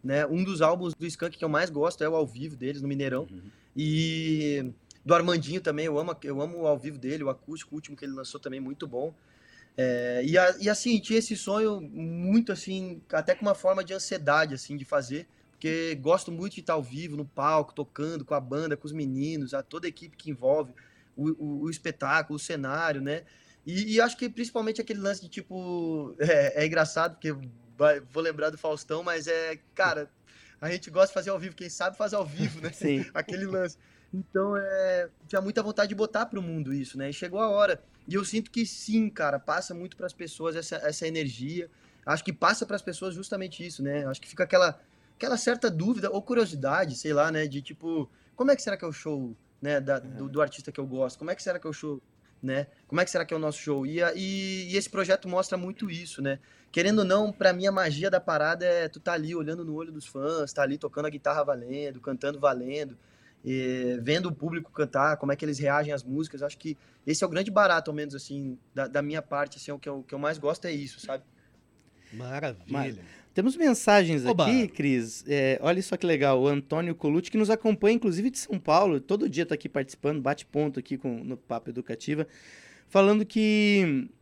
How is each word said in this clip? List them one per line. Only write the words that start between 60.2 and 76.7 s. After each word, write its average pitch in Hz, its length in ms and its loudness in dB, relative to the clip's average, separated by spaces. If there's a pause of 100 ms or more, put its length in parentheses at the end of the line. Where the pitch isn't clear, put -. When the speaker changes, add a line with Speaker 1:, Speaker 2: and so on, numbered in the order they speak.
Speaker 1:
tá 143 100 0
ali 139 160 0
tocando 147 280 -4
a 151 40 -2
guitarra 147 320 0
valendo, 135 580 -4
cantando 143 380 -4
valendo, 135 580 0 (480)
e 127 580 -2
vendo 156 240 0
o 175 60 -2
público 160 400 -6
cantar, 147 440 2
como 139 140 -2
é 139 60 0
que - 80 -8
eles 147 140 -4
reagem 147 340 0
às 135 100 -4
músicas. 139 400 -6
Acho 143 160 -6
que 156 180 -8 (300)
esse 151 160 0
é 190 40 2
o 175 40 -4
grande 190 200 -2
barato, 185 400 4
ao 147 40 -6
menos, 147 200 -6
assim, 135 440 -8 (160)
da, 135 140 -2
da 143 120 0
minha 147 220 -4
parte, 143 340 -4
assim, 135 140 -14
é 143 40 -6
o 143 40 -10
que 143 100 -12
eu, 139 140 -8
que - 120 -14
eu - 40 -8
mais 151 180 -2
gosto 151 300 -2
é 170 60 -4
isso, 143 280 -8
sabe? 135 220 -8 (920)
Speaker 3:
Maravilha. 123 540 -8
Speaker 2:
Mar-, 131 280 -4 (380)
temos 254 240 2
mensagens 208 680 6
Speaker 3:
Oba! 170 220 6
Speaker 2:
aqui, 247 200 6
Cris. 127 640 0
É, 135 340 4
olha 170 200 4
só - 140 -4
que 180 100 -2
legal, 139 340 6
o 135 80 6
Antônio 156 460 0